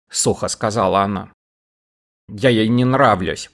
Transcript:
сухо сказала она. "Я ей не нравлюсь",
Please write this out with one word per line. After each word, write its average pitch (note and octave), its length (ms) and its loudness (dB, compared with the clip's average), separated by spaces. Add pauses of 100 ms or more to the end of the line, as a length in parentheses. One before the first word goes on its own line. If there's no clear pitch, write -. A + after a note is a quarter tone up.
(100)
сухо - 380 -4
сказала G2+ 540 0
она. G2 300 -4 (960)
"Я G#2+ 200 -2
ей A2 180 2
не B2 180 2
нравлюсь", G#2+ 680 0